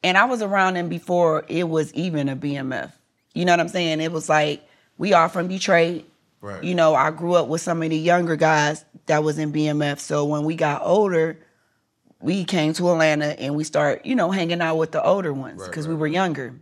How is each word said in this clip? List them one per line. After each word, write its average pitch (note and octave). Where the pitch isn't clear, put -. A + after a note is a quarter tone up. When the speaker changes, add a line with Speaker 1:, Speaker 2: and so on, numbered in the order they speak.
Speaker 1:
and F#3
I G3+
was B3
around F#3+
them F3
before E3+
it E3+
was D#3
even D#3
a C3+
B C#3+
M C3+
F. B2+
You F3
know F3+
what F3
I'm E3
saying? E3
It D#3+
was D#3+
like, D3+
we F#3+
all E3
from F3
Detroit. F3
Speaker 2:
Right. G2
Speaker 1:
You F3+
know, D#3+
I C#3
grew E3+
up E3
with D#3+
some E3
of D#3+
the D#3+
younger E3+
guys D#3
that D3+
was D3+
in D3+
B D3+
M D3+
F. C#3+
So D3
when D3
we D#3+
got D3+
older, E3+
we F#3
came D#3+
to F3
Atlanta D3+
and C#3
we D3+
start, D3
you C4
know, F3
hanging F3
out E3
with D#3+
the E3
older F3+
ones C3+
Speaker 2:
Right, -
Speaker 1:
'cause D#3
we E3
Speaker 2:
right, D#3
Speaker 1:
were D#3
Speaker 2:
right. D3+
Speaker 1:
younger. D3